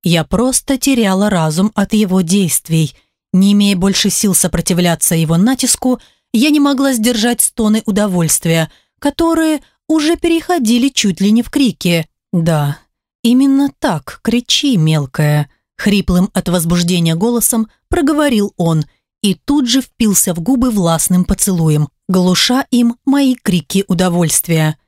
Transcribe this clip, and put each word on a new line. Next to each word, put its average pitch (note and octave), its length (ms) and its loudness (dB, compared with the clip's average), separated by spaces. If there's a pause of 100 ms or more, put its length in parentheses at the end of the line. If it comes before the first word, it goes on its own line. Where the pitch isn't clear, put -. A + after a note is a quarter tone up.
Я E3 200 0
просто B3+ 540 -2
теряла G#3 520 0
разум E3+ 460 0
от G3+ 180 -2
его F#3+ 280 0
действий. D#3+ 760 -2 (380)
Не G3 200 4
имея G3+ 220 2
больше G3 340 0
сил F#3+ 240 -2
сопротивляться E3+ 800 -2
его E3 220 0
натиску, B3+ 600 0 (340)
я B3+ 160 2
не D4 100 2
могла C#4 340 0
сдержать A#3 480 0
стоны G#3+ 440 0
удовольствия, F3 880 0 (280)
которые D#4+ 640 0 (260)
уже D#4 280 0
переходили C#4+ 760 0
чуть G3 320 -2
ли G3+ 100 2
не A3+ 120 2
в - 60 -8
крики. F3 580 -2 (260)
«Да, D#3 460 -2 (440)
именно C4+ 460 2 (100)
так, - 440 -6
кричи, A#3+ 540 0
мелкая», D3+ 720 0 (280)
хриплым F#3 560 0
от F3 160 -4
возбуждения E3+ 680 0
голосом A3 520 -2 (220)
проговорил C#4+ 680 0
он D#3+ 280 0 (360)
и G3 140 0
тут C#4+ 340 -2
же C4 120 0
впился G3+ 520 -2
в E3+ 60 -6
губы B3 320 0
властным F3+ 540 0
поцелуем, D#3 640 0 (180)
глуша F#3 640 0
им A#3+ 340 2
мои C4+ 300 2
крики F3+ 520 -2
удовольствия. E3+ 920 0 (100)